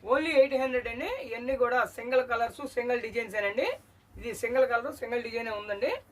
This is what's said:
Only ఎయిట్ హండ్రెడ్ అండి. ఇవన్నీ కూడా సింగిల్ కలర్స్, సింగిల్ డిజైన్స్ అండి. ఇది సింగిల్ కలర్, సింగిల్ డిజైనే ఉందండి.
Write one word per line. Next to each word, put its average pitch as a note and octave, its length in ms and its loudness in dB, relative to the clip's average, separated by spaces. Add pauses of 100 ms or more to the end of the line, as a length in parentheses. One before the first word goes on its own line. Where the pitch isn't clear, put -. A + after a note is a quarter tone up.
(120)
Only D#4 280 2
ఎయిట్ C4+ 220 6
హండ్రెడ్ B3+ 300 -2
అండి. C#4 160 -4 (180)
ఇవన్నీ A#3+ 360 -4
కూడా B3 160 4 (160)
సింగిల్ B3+ 360 2
కలర్స్, A#3 300 0 (140)
సింగిల్ A#3+ 300 0
డిజైన్స్ A3 340 -4
అండి. G#3 280 0 (520)
ఇది A#3 120 -8 (120)
సింగిల్ B3+ 300 4
కలర్, B3 280 0
సింగిల్ A#3+ 260 -4
డిజైనే A3+ 340 -4
ఉందండి. G#3 320 -2 (200)